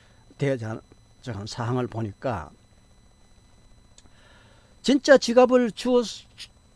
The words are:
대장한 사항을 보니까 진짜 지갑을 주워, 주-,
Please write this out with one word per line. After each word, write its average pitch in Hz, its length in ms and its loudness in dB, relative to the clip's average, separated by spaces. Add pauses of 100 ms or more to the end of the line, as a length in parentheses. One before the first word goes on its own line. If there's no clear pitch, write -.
(380)
대장한 117 440 -4 (680)
사항을 123 400 -4
보니까 107 640 -8 (2250)
진짜 277 340 6
지갑을 247 540 4
주워, 247 320 0
주-, - 220 -14 (500)